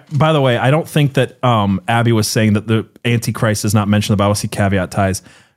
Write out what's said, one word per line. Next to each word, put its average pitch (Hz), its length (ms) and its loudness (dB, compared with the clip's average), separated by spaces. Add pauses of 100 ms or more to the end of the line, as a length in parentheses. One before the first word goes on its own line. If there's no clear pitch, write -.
(120)
by 156 220 2
the 143 80 2
way, 123 160 2
I 120 120 2
don't - 180 0
think 147 260 0
that, - 280 -2
um, 104 460 2
Abby 117 240 2
was 110 160 0
saying 110 240 2
that 107 140 -2
the 110 200 -2 (200)
Antichrist 113 580 -2
is 101 80 -2
not 104 160 2
mentioned 104 240 0
in 101 60 2
the 104 40 0
Bible. 101 120 2
See - 140 -6
caveat 98 420 -2
ties. 95 320 -2 (340)